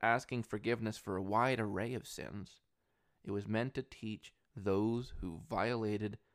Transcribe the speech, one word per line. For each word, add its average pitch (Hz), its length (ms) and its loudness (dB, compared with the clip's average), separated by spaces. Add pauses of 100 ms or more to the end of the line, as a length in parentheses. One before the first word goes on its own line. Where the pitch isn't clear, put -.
asking 117 420 4
forgiveness 110 540 -2
for 98 180 -4
a 95 80 0
wide 113 360 4
array 107 340 -2
of 113 120 -6
sins, - 540 -10 (640)
it - 80 -6
was 101 160 -4
meant 113 280 0
to 135 60 -2
teach - 520 -10 (220)
those 107 640 2
who 87 180 -6 (100)
violated 107 720 0 (160)